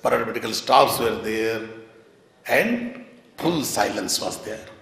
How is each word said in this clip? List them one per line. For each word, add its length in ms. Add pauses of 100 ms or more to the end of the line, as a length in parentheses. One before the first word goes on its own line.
paramedical 480
staffs 480
were 160
there, 460 (840)
and 600 (320)
full 260
silence 560
was 240
there. 220 (160)